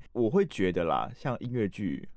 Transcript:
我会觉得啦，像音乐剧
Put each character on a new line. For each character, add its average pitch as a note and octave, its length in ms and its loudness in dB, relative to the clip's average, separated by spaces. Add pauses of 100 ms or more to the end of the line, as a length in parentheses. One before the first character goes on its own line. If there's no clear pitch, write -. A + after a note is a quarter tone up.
(120)
我 A#2 180 2
会 F#3+ 160 4
觉 F#2+ 260 0
得 F2 120 2
啦， C#2+ 320 0
像 B2+ 240 -4
音 A#2+ 120 -8
乐 A#2 160 2
剧 F2+ 480 -4